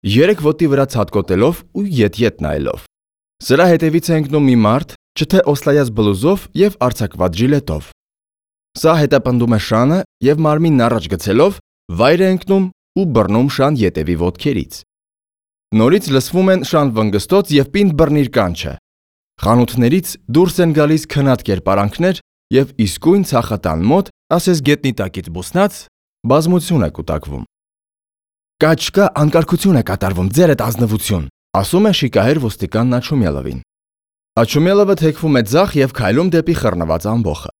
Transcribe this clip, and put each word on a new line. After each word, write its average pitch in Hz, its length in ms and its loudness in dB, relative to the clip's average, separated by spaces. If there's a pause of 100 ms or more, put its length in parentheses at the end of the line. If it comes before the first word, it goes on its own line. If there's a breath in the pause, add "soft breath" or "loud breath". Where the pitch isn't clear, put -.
երեք 151 360 2
ոտի 156 300 0
վրա 139 160 2
ցատկոտելով 107 840 -2
ու 202 160 -6
ետ-ետ 117 520 -2
նայելով։ 73 460 -6 (580)
Սրա 151 260 2
հետևից 165 400 2
է 170 80 0
ընկնում 147 320 0
մի 123 80 4
մարդ, 113 380 0 (160)
չթե 185 320 0
օսլայած 143 500 0
բլուզով 107 600 0
և 190 260 0
արձակված 92 560 -4
ժիլետով։ 117 560 -2 (880)
Սա 160 200 2
հետապնդում 123 600 2
է 107 40 0
Շանը 127 400 0 (200)
և 143 200 2
մարմինն 151 460 2
առաջ 113 240 -2
գցելով 113 500 0 (300)
վայր 127 300 2
է 190 100 2
ընկնում 190 360 0 (280)
ու 190 120 0
բռնում 113 440 2
Շան 135 300 0
ետևի 87 360 0
ոտքերից։ 90 580 -4 (1000)
Նորից 127 360 2
լսվում 160 420 0
են 185 140 2
Շան 143 260 0
վնգստոց 110 600 0
և 139 180 2
«Պինդ 202 260 0
բռնիր» 147 380 2
կանչը։ 87 420 -2 (680)
Խանութներից 120 680 0 (180)
դուրս 160 320 2
են 170 160 2
գալիս 151 320 0
քնած 139 380 0
կերպարանքներ 101 800 -2 (280)
և 135 240 0
իսկույն 170 480 0
ցախատան 92 640 -2
մոտ, 175 240 0 (180)
ասես 165 360 0
գետնի 143 300 0
տակից 95 360 -8
բուսնած, 127 500 -4 (440)
բազմություն 160 640 0
է - 20 -4
կուտակվում։ 71 560 -8 (1160)
«Կա 160 120 4
չկա, 196 400 0
անկարգություն 160 680 2
է - 40 0
կատարվում, 95 460 -2
ձերդ 147 320 2
ազնվություն», 107 680 -2 (220)
ասում 170 380 0
է 202 60 4
շիկահեր 135 460 0
ոստիկան 117 580 -2
Աչումելովին։ 71 600 -4 (800)
Աչումելովը 190 600 2
թեքվում 156 420 0
է - 40 2
ձախ 156 320 0
և 135 180 0
քայլում 127 400 0
դեպի 165 220 0
խռնված 87 500 -2
ամբոխը։ 104 540 -4